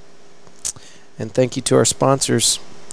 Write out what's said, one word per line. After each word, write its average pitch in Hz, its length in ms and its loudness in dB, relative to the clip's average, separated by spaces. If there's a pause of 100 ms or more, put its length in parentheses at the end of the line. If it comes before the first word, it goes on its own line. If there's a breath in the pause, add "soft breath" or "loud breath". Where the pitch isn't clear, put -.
(1160 loud breath)
And 110 160 -8
thank 127 220 2
you 127 60 -4
to 131 160 4
our 123 80 6
sponsors. 131 760 2 (340)